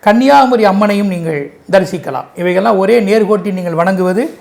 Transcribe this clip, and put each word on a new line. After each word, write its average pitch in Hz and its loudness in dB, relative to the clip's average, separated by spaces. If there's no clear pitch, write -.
கன்னியாகுமரி 247 4
அம்மனையும் 202 0
நீங்கள் 160 -6
தரிசிக்கலாம். 160 -2
இவைகள்லாம் 190 0
ஒரே 226 2
நேர்கோட்டில் 202 0
நீங்கள் 170 -4
வணங்குவது 185 0